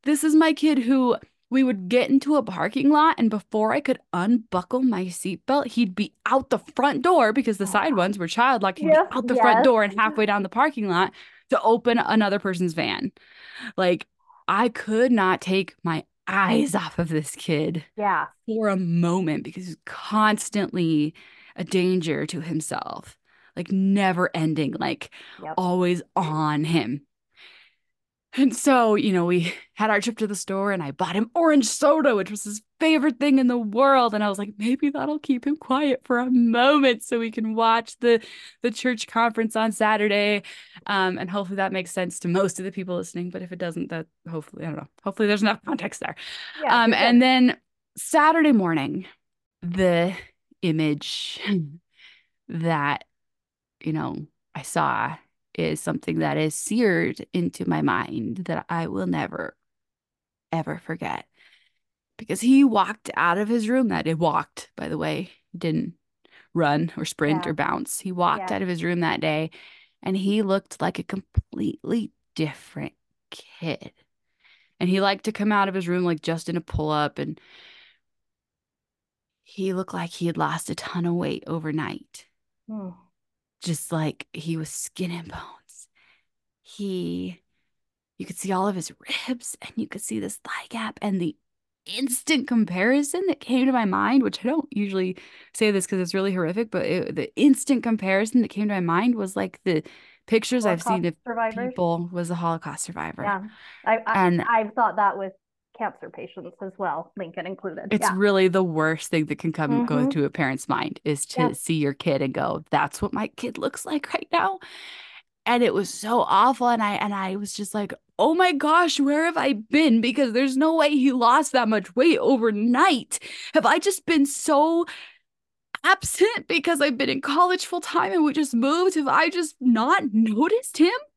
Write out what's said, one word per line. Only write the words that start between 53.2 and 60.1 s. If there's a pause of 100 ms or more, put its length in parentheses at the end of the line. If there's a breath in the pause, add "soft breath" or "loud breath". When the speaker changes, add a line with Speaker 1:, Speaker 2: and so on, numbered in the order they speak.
Speaker 1:
you
know, (380)
I
saw (380)
is
something
that
is
seared
into
my
mind (100)
that
I
will
never, (960)